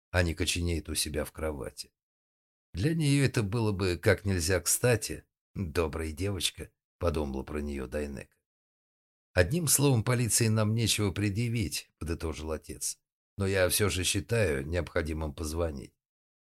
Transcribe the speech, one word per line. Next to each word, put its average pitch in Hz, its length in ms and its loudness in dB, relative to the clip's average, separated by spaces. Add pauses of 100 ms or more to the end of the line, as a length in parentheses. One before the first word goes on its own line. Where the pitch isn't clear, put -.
(100)
а 90 120 4
не 82 120 2
коченеет 85 540 -2
у 78 60 -4
себя 73 300 -2
в - 80 -12
кровати. 76 580 -8 (840)
Для 143 200 0
нее 143 300 4
это 123 180 2
было 107 300 0
бы 90 240 0
как 92 280 4
нельзя 92 360 2
кстати. 107 640 0 (300)
«Добрая 80 580 -2
девочка», 87 580 -4 (280)
подумала 73 440 0
про 76 180 -6
нее 71 260 -6
Дайнека. 69 500 -8 (960)
«Одним 120 340 2
словом, 135 380 4
полиции 120 440 2
нам 110 260 2
нечего 107 360 2
предъявить», 104 880 -2
подытожил 78 540 -4
отец. - 460 -8 (380)
«Но 98 100 0
я 95 220 4
все 98 200 2
же 90 160 -2
считаю 82 640 0
необходимым 80 680 -2
позвонить». 78 640 -4 (600)